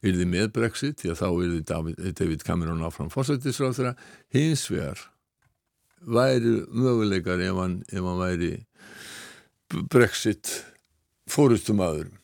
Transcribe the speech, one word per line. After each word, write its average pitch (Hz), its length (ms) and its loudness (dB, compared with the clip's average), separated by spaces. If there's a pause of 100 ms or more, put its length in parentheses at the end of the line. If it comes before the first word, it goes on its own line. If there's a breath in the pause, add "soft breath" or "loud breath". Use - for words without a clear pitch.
yrði 90 240 2
með 98 240 0
Brexit, 123 480 -2
því 87 100 -2
að 85 80 -6
þá 90 140 0
yrði 87 320 0
David, 82 360 -6 (140)
David 80 280 -2
Cameron 82 420 -2
áfram 82 240 -8
forsætisráðherra. 127 840 -2 (340 loud breath)
Hins 151 400 2
vegar 78 300 -4 (1040)
væru 117 640 4
möguleikar 104 720 2
ef 92 160 0
hann, 92 220 -2 (100)
ef 98 160 -6
hann 90 160 -2
væri 87 300 0 (1120 loud breath)
B-, - 240 -6
Brexit - 600 2 (760)
forystumaður. 101 840 4 (120)